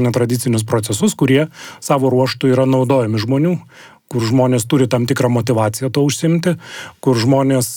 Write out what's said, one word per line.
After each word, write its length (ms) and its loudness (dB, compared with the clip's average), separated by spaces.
netradicinius 640 0
procesus, 500 -2
kurie 300 2
savo 240 0
ruožtu 480 0
yra 160 2
naudojami 480 2
žmonių, 380 0
kur 80 -2
žmonės 480 2
turi 240 2
tam 160 0
tikrą 240 0
motyvaciją 560 0
to 160 -2
užsiimti, 480 0
kur 160 2
žmonės 600 2